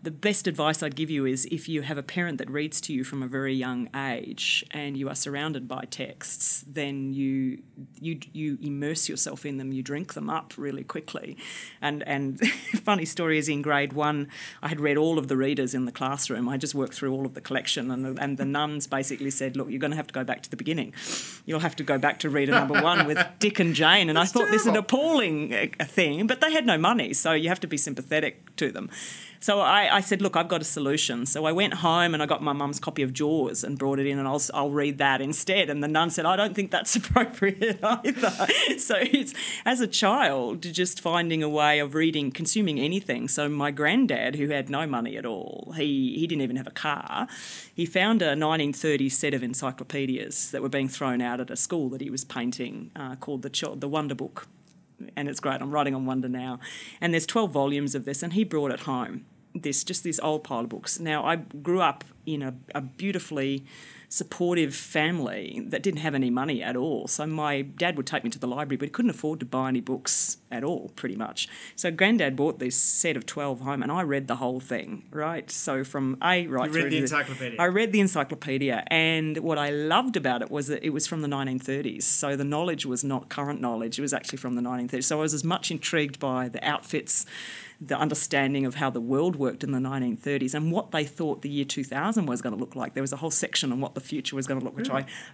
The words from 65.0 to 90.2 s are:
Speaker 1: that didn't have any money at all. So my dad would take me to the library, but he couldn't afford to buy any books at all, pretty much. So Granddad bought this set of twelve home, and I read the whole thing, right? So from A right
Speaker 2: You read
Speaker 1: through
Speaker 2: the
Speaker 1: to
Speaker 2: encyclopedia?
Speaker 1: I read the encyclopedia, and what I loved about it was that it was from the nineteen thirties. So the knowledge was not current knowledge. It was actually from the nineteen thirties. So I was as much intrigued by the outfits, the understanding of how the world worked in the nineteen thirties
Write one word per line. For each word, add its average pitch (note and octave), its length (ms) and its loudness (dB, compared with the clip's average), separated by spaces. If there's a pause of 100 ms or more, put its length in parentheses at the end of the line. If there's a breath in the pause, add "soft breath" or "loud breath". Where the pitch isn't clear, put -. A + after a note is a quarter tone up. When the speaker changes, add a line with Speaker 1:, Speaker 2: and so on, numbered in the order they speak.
Speaker 1:
that - 160 -4
didn't E3 160 0
have D3+ 160 0
any C3 140 2
money B2+ 340 0
at A#2+ 120 -4
all. C3 320 -2
So - 180 -2
my D3+ 380 0
dad E3 340 -2
would C3+ 100 -2
take C#3+ 160 -2
me A#2+ 60 -2
to - 100 -8
the B2+ 80 -4
library, C#3 300 -2
but C#3+ 80 -4
he C#3+ 60 -4
couldn't A#3+ 200 2
afford D#3 300 -4
to B2+ 40 -8
buy C3 220 -2
any B2+ 140 0
books - 560 -2 (140)
at A#2+ 120 -6
all, C#3+ 320 -4
pretty - 200 -6
much. - 340 -6 (260 loud breath)
So F3 160 -2
Granddad F3+ 440 4
bought D3+ 240 0
this B2+ 160 0
set - 420 2
of A#2 80 -6
twelve C#3 360 -4
home, C#3 220 -2
and C3+ 80 -2
I F3+ 120 2
read C#3 240 0
the B2 100 0
whole B2+ 220 -2
thing, G#2 520 -6
right? D#3 400 -6
So C3+ 320 -2
from C3+ 400 -2
A F3 240 4
right C3 220 0
Speaker 2:
You D3+ 60 -4
read E3 60 2
Speaker 1:
through C#3+ 100 0
Speaker 2:
the D#3 60 2
Speaker 1:
to D3 40 2
Speaker 2:
encyclopedia? C3 600 -2
Speaker 1:
I F3 40 4
read G3 260 2
the G#3 80 6
encyclopedia, C#3 880 2
and D#3+ 520 2
what D#3+ 180 0
I D3 140 0
loved E3+ 440 2
about B2+ 260 2
it - 100 -6
was C#3+ 160 -2
that D3 180 -4
it D#3+ 60 0
was D3 160 0
from E3 140 -2
the D3 60 -2
nineteen C3+ 320 -2
thirties. C3+ 460 -2
So C#3+ 300 2
the C#3 100 0
knowledge D3 400 0
was B2+ 180 -2
not C3+ 260 -2
current C#3+ 300 -4
knowledge. A2+ 400 -4
It - 20 -4
was C#3 120 -2
actually C3 240 -6
from B2+ 180 -4
the A#2+ 60 -2
nineteen B2 260 -4
thirties. B2+ 200 -2
So D3+ 120 2
I - 40 0
was D#3 100 0
as C#3+ 100 -2
much E3+ 280 -2
intrigued D3+ 480 -2
by B2+ 280 -2
the A#2 180 -8
outfits, - 600 0 (560 loud breath)
the C#3 160 -2
understanding C#3 680 2
of B2+ 100 -2
how C#3+ 140 0
the A#2+ 120 -4
world C#3+ 340 2
worked C#3 280 -2
in C#3 80 -2
the C3+ 100 0
nineteen C3 340 -2
thirties C3+ 380 -2